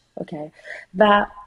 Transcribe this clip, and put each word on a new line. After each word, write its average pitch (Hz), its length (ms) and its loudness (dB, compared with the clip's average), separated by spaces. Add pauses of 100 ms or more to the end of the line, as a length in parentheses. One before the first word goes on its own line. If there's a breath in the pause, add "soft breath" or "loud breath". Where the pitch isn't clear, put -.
(140)
اوکی؟ 156 360 -12 (480 loud breath)
و 208 280 4 (200)